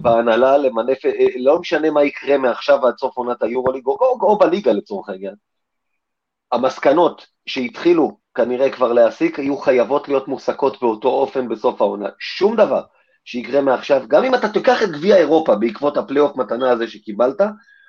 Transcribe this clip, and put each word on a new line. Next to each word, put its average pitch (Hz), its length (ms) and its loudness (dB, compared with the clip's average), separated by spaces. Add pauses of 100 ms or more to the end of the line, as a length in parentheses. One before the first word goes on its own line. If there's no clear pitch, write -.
בהנהלה 117 560 4
למנף, 131 480 -2
אה, 127 220 2 (100)
לא 139 220 2
משנה 156 320 -2
מה 147 120 2
יקרה 139 340 0
מעכשיו 131 500 2
עד 113 100 -2
סוף - 200 -8
עונת 120 260 -6
היורוליג, 127 440 -4
או, 139 140 0
או, 254 200 2
או 202 160 2
בליגה 185 340 2
לצורך 202 380 -6
העניין. 98 240 -10 (1160)
המסקנות 135 760 0 (200)
שהתחילו 131 720 0 (200)
כנראה 123 320 0
כבר 123 240 0
להסיק, 120 460 2
היו 139 180 -4
חייבות 127 500 0
להיות 135 200 -2
מוסקות 131 540 -4
באותו 113 280 0
אופן 131 400 -2
בסוף 113 320 -2
העונה. 101 280 -2 (100)
שום - 360 -2
דבר 143 260 2 (440)
שיקרה 120 360 -4
מעכשיו, 135 460 0
גם 151 160 4
אם 254 120 0
אתה 220 140 0
תיקח 233 340 0
את 190 80 -2
גביע 170 240 2
אירופה 156 400 4
בעקבות 117 420 -2
הפלייאוף 139 380 0
מתנה 123 360 -2
הזה 117 160 -2
שקיבלת, 107 540 -2 (480)